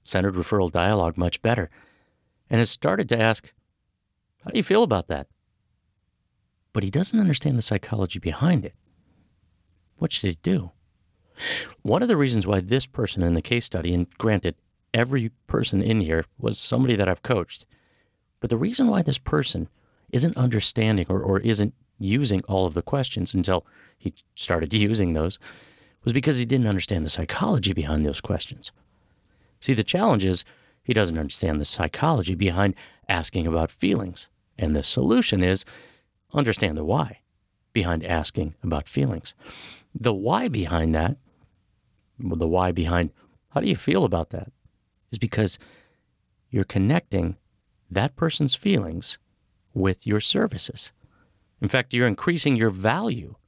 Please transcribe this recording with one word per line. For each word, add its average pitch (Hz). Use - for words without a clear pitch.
centered 95
referral 90
dialogue 87
much 87
better 110
and 113
has 113
started 185
to 117
ask, 113
"How -
do -
you 208
feel 214
about 107
that?" 71
But 104
he 95
doesn't 190
understand 147
the 113
psychology 98
behind 127
it. -
What 165
should -
he 82
do? 127
One 139
of 247
the 214
reasons 120
why 98
this 113
person -
in 85
the 82
case 120
study, 87
and 87
granted, 101
every 120
person -
in 110
here 80
was 110
somebody 120
that 98
I've 90
coached, -
but 117
the 117
reason 240
why 202
this 139
person 131
isn't 143
understanding 110
or, 95
or 95
isn't 104
using 104
all 95
of 80
the 85
questions 127
until 92
he -
started 82
<laughs> 104
using 101
those 80
was 120
because 135
he 120
didn't 123
understand 92
the -
psychology 98
behind 76
those 71
questions. -
See, 131
the 107
challenge 165
is 92
he 127
doesn't 92
understand 76
the 73
psychology 92
behind 95
asking 85
about 80
feelings. -
And 78
the 71
solution 98
is 92
understand 110
the 76
why 104
behind 85
asking 80
about 76
feelings. 78
The 117
why 156
behind 82
that, 82
well, 87
the 82
why 90
behind 85
"How -
do -
you 180
feel 180
about 87
that?" -
is 110
because 110
you're 104
connecting 95
that 113
person's 151
feelings 98
with 95
your 104
services. -
In -
fact, 123
you're 123
increasing 147
your 113
value. 113